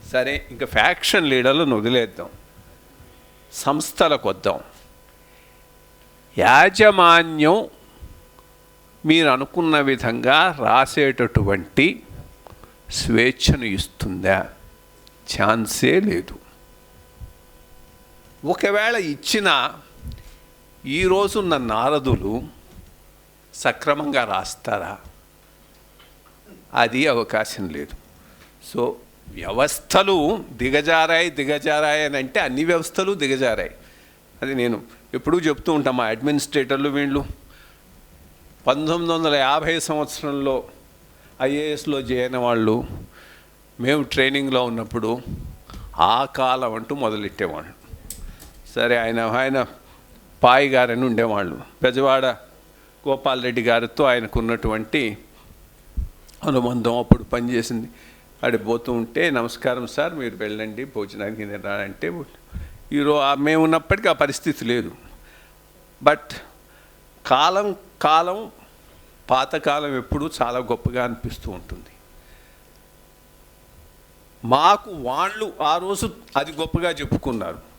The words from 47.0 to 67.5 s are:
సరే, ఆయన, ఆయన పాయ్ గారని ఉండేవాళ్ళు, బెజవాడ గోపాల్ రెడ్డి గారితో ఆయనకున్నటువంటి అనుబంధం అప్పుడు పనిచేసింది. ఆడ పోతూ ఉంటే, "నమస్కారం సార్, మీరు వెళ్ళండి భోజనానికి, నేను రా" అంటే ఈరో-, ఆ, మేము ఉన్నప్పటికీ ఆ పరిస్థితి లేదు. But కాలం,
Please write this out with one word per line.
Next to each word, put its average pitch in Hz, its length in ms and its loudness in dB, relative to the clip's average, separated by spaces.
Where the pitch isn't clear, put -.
సరే, 120 220 2
ఆయన, 113 220 0
ఆయన 127 460 0
పాయ్ 131 260 8
గారని 123 360 2
ఉండేవాళ్ళు, 107 560 0
బెజవాడ 131 420 2
గోపాల్ 135 360 0
రెడ్డి 123 180 0
గారితో 117 420 2
ఆయనకున్నటువంటి 113 1120 -2
అనుబంధం 120 540 0
అప్పుడు 120 260 4
పనిచేసింది. 120 680 -2
ఆడ 113 240 0
పోతూ 117 260 -2
ఉంటే, 120 360 -2
"నమస్కారం 123 580 -2
సార్, 160 260 -4
మీరు 123 220 -8
వెళ్ళండి 107 500 -8
భోజనానికి, 107 600 -10
నేను 101 180 -12
రా" 101 80 -6
అంటే 101 360 -6
ఈరో-, 147 240 2
ఆ, 139 180 2
మేము 156 280 2
ఉన్నప్పటికీ 165 460 0
ఆ 165 40 2
పరిస్థితి 139 520 -2
లేదు. 117 260 -2
But 147 320 0
కాలం, 185 480 2